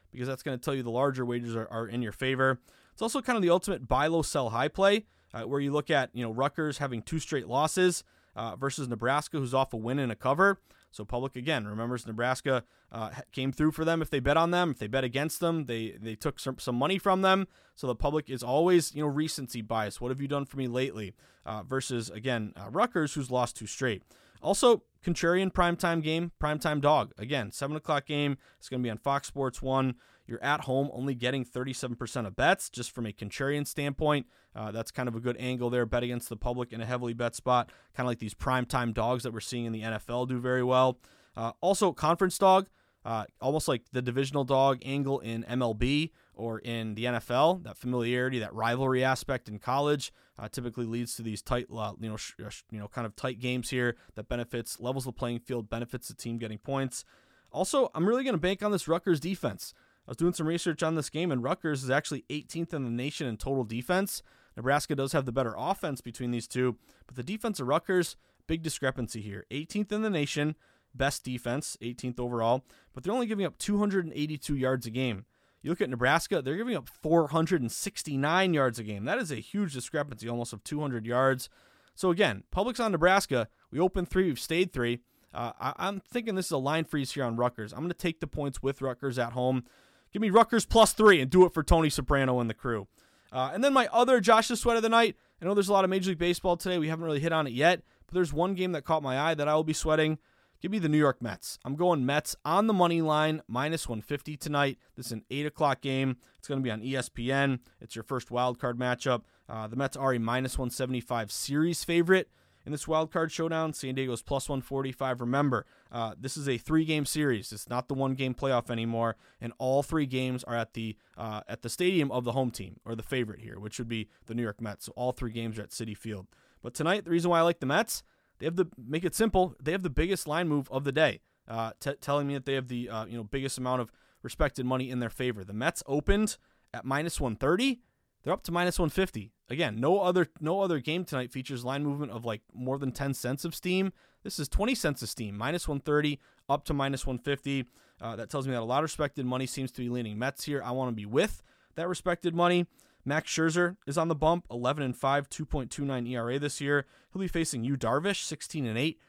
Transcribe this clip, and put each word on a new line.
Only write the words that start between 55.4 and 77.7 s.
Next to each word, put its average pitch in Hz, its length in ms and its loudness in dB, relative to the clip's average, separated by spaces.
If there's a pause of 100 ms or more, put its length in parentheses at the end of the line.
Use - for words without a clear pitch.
benefits 120 400 -8
the - 40 -12
team 117 240 -8
getting 110 200 -8
points. 135 480 -4 (440)
Also, 233 460 0
I'm 170 100 2
really 247 200 2
gonna 240 120 2
bank 185 240 0
on 208 100 0
this 185 180 -2
Rutgers 165 320 2
defense. 147 520 -4 (340)
I - 40 -8
was 120 60 -10
doing 170 160 2
some 156 140 -2
research 165 360 -2
on 160 120 2
this 156 140 -4
game, 165 240 -2
and 123 100 0
Rutgers 147 400 -2
is 131 60 -2
actually 139 400 0
eighteenth 160 440 -6
in 139 120 -2
the 120 40 -4
nation 127 380 -4
in 110 100 -4
total 135 280 -2
defense. 147 580 -2 (320)
Nebraska 135 400 0
does 135 160 0
have 139 140 2
the 123 80 -4
better 120 240 0
offense 147 440 -2
between 120 300 -6
these 117 160 -4
two, 127 300 2 (280)
but 127 100 -18
the 127 80 -6
defense 208 360 -4
of 127 80 -4
Rutgers, 175 480 2 (320)
big 160 160 -2
discrepancy 131 580 -4
here. 98 300 -10
Eighteenth 170 400 -4
in 214 120 -2
the 220 60 0
nation, 151 460 0 (400)
best 135 300 -2
defense, 127 560 -4
eighteenth 123 400 -6
overall, 120 420 2 (300)
but 131 100 -14
they're 190 100 -2
only 247 140 0
giving 202 180 -2
up - 120 -6
two 202 220 0
hundred 196 260 2
and 156 100 -8
eighty-two 147 400 -4
yards 127 300 2
a 117 60 -8
game. 117 340 -2 (360)
You 151 100 -4
look 175 100 0
at 160 80 0
Nebraska, 135 520 2
they're 131 140 -2
giving 226 220 -2
up 131 100 -8
four 160 400 4
hundred 160 340 2
and 117 100 -2